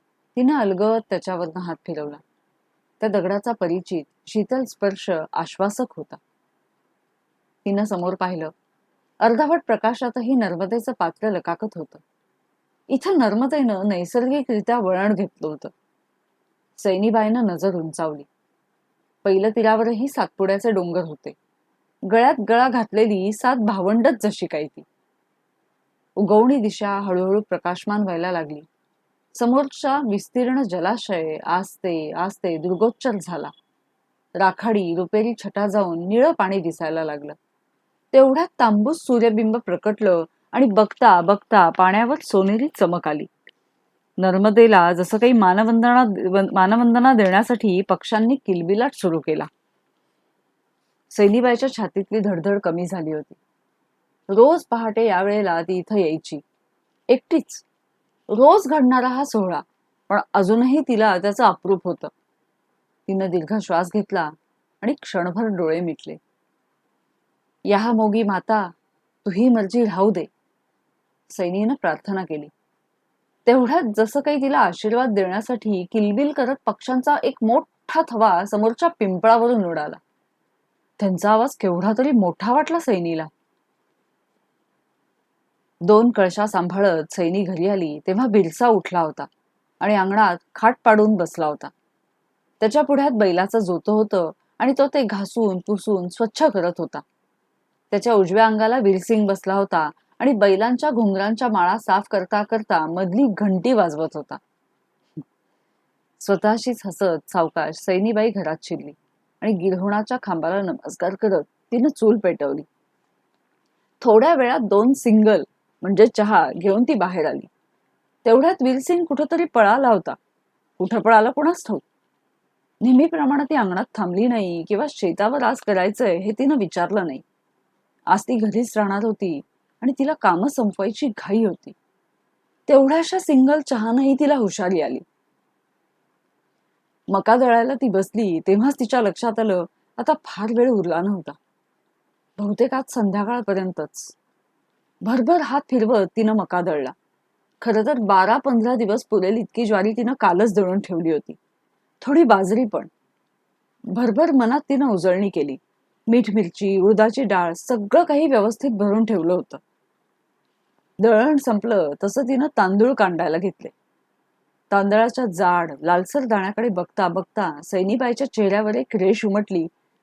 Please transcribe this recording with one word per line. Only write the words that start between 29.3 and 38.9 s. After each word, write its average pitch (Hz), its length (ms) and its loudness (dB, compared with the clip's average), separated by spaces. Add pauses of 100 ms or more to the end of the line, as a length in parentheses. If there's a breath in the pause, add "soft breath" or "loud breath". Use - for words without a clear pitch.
समोरचा 269 600 0
विस्तीर्ण 247 640 -4
जलाशय 175 720 -4 (100)
आस्ते 170 640 -6
आस्ते 180 440 -6
दुर्गोच्चर 185 540 -4 (120)
झाला. 151 280 -12 (840)
राखाडी 190 640 0
रुपेरी 208 420 -2
छटा 202 280 -6
जाऊन 180 420 -2
निळं 254 240 2
पाणी 196 280 -2
दिसायला 160 440 -6
लागलं. 147 280 -10 (800)
तेवढ्यात 269 360 6 (100)
तांबूस 214 420 2